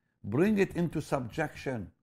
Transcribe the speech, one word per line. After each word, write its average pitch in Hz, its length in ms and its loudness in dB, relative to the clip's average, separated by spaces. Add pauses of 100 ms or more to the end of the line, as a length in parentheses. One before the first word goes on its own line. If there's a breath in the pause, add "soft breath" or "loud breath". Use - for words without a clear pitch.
(220)
bring 170 360 4
it - 180 2
into 165 240 0
subjection, 131 920 -4 (100)